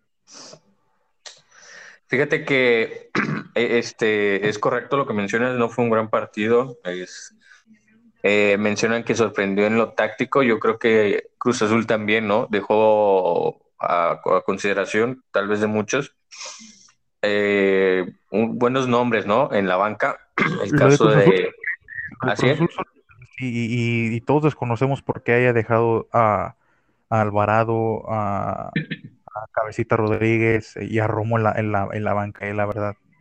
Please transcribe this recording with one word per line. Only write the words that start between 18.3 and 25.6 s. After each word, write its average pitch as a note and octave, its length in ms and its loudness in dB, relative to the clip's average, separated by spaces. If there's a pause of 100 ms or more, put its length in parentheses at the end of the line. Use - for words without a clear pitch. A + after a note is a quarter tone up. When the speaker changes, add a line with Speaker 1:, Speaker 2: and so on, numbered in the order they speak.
Speaker 1:
un, A2+ 260 0
buenos B2+ 300 0
nombres, A#2+ 380 0
¿no? B2+ 280 0
En G2+ 140 0
la F#2 100 0
banca, G#2+ 420 -2 (180)
<clears throat> E3 260 -2
el G2 80 -4
Speaker 2:
Lo C3+ 180 4
de C#3+ 80 6
Speaker 1:
caso A#2 80 4
Speaker 2:
Cruz G#2+ 100 4
Azul, G2 200 6
Speaker 1:
de - 180 -2 (680)
Speaker 2:
lo B2+ 100 -2
de - 20 -2
Speaker 1:
¿Así - 80 -4
Speaker 2:
Cruz D3 200 2
Speaker 1:
es? - 0 -
Speaker 2:
Azul, E3+ 240 -4 (540)
y, C3 80 -6 (640)
y, A#2+ 40 -4
y A#2 60 -4
todos D3 220 0
desconocemos C3+ 580 -2
por - 220 -8
qué A#2+ 100 2
haya B2 200 4
dejado A2+ 580 0